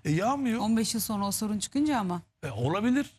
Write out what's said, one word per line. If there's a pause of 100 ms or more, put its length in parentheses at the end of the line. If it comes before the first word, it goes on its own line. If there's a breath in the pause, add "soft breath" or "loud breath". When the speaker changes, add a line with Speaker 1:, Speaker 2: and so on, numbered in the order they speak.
Speaker 1:
E
yağmıyor.
Speaker 2:
On
beş
yıl
sonra
o
sorun
çıkınca
ama. (200)
Speaker 1:
E,
olabilir. (120)